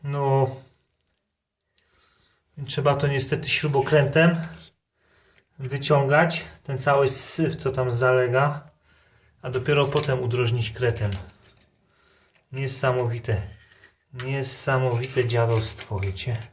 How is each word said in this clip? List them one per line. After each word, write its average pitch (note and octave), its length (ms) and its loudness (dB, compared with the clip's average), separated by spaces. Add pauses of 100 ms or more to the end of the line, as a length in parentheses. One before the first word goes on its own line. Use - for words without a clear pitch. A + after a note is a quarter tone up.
No, C#3 460 2 (2250)
trzeba C#3+ 280 2
to C#3+ 120 0
niestety C#3 420 -2
śrubokrętem D#3+ 880 4 (1200)
wyciągać, C#3 840 2 (180)
ten C3+ 160 -6
cały C#3 300 4
syf, - 480 -2
co C3+ 140 -2
tam B2+ 220 -2
zalega, B2+ 760 2 (720)
a C3+ 80 -8
dopiero C3+ 360 0
potem C3+ 360 -2
udrożnić A#2+ 480 -2
kretem. A2 400 -2 (1400)
Niesamowite, B2 920 -2 (840)
niesamowite C3 1000 -2
dziadostwo, A2+ 760 0
wiecie. G2+ 360 -4 (160)